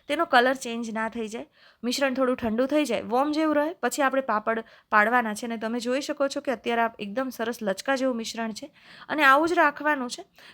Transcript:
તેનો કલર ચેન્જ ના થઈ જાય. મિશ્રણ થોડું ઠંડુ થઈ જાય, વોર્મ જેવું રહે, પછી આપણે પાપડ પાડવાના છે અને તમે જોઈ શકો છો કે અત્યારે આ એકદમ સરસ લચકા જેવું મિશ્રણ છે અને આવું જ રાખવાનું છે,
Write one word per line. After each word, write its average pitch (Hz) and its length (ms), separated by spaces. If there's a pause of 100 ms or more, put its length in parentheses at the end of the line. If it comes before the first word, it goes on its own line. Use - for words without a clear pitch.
તેનો 302 180
કલર 254 280
ચેન્જ 233 380
ના 220 180
થઈ 226 180
જાય. 240 180 (380)
મિશ્રણ 254 300
થોડું 254 220
ઠંડુ 240 300
થઈ 294 200
જાય, 226 160
વોર્મ 254 300
જેવું 302 240
રહે, 294 180
પછી - 280
આપણે 269 200
પાપડ 226 420 (280)
પાડવાના 220 420
છે 214 120
અને 233 120
તમે 226 220
જોઈ 247 220
શકો 285 260
છો 277 140
કે 277 100
અત્યારે 233 300
આ 226 80 (100)
એકદમ 214 300
સરસ 233 320
લચકા 208 340
જેવું 254 200
મિશ્રણ 226 360
છે 277 200 (380)
અને 294 140
આવું 277 240
જ 359 60
રાખવાનું 294 560
છે, - 160 (280)